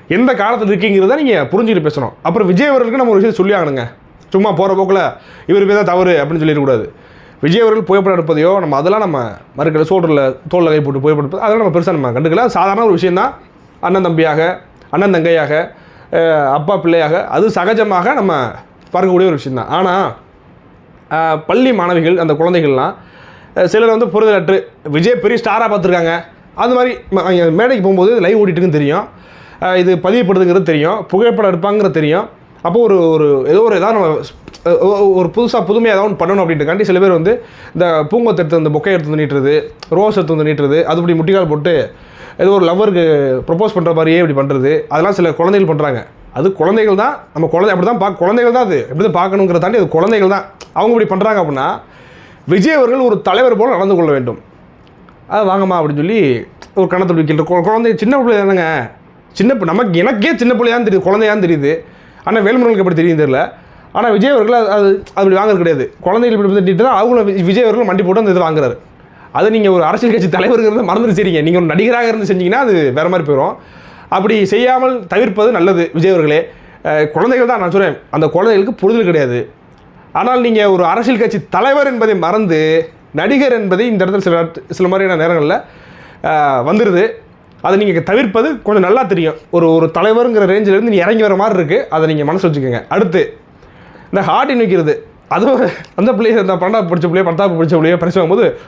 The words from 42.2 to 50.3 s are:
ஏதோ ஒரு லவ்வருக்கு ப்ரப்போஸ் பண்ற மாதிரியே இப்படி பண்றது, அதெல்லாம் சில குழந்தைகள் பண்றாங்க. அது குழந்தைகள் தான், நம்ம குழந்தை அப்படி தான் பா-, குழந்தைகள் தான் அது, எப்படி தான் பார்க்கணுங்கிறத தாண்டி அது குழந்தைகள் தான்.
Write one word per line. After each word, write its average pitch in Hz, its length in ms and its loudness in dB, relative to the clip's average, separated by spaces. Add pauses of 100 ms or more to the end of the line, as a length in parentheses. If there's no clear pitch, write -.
ஏதோ 180 120 -2
ஒரு 196 160 2
லவ்வருக்கு 180 380 0 (440)
ப்ரப்போஸ் 208 260 -2
பண்ற 170 200 -2
மாதிரியே 160 260 2
இப்படி 160 200 0
பண்றது, 139 500 0
அதெல்லாம் 170 240 0
சில 175 200 0
குழந்தைகள் 170 420 0
பண்றாங்க. 143 320 -4 (260)
அது 180 200 -2
குழந்தைகள் 202 420 0
தான், 247 240 -2 (140)
நம்ம 160 160 -2
குழந்தை 185 260 0
அப்படி 190 220 0
தான் 190 160 -2
பா-, - 40 -12
குழந்தைகள் 233 360 0
தான் 254 120 0
அது, 151 240 -2
எப்படி 185 200 -2
தான் 160 60 -2
பார்க்கணுங்கிறத 190 420 0
தாண்டி 180 200 0
அது 190 100 2
குழந்தைகள் 190 420 0
தான். 196 160 -2 (280)